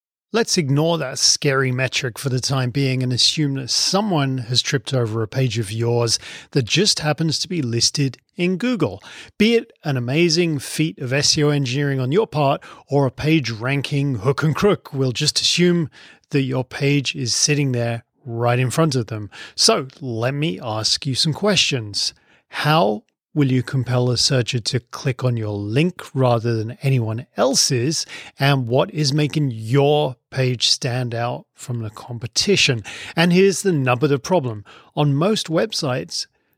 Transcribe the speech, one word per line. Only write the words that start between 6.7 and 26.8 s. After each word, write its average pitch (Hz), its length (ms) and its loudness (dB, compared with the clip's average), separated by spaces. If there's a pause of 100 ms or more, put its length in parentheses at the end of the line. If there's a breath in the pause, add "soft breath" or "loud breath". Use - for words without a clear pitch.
happens 156 380 -2
to - 100 -8
be 175 120 -4
listed 120 560 0 (200)
in 180 180 0
Google. 170 480 -2 (340 loud breath)
Be 226 180 6
it 233 180 0 (100)
an 143 140 -2
amazing 156 640 2
feat 160 400 -4
of 127 120 -6
S 139 260 2
E 151 60 2
O 147 60 4
engineering 139 500 0
on 127 140 -2
your 214 140 2
part 147 360 0 (240 loud breath)
or 139 180 2
a 123 60 0
page 143 400 0
ranking 135 640 -2
hook 117 260 -2
and 156 140 2
crook, - 380 0
we'll 131 180 0
just 143 300 -2
assume 175 480 2 (400 loud breath)
that 139 140 0
your 131 200 -2
page 143 500 0
is 127 220 -4
sitting 143 380 0
there 120 320 -4 (240)
right 120 300 2
in 127 100 2
front 160 240 2
of 123 140 0
them. 104 220 -8 (260 loud breath)
So 185 320 2 (140)
let 120 320 -2
me 160 280 -2
ask 110 440 -2
you 135 100 -2
some 160 160 2
questions. 131 800 0 (360 soft breath)
How 190 560 2 (280)
will 143 160 4
you 127 140 2
compel 123 460 0
a 120 80 0
searcher 123 420 0
to 117 220 -4
click - 420 -6
on 123 140 0
your 107 160 -4
link 110 480 0 (120)
rather 120 400 2
than 110 280 -4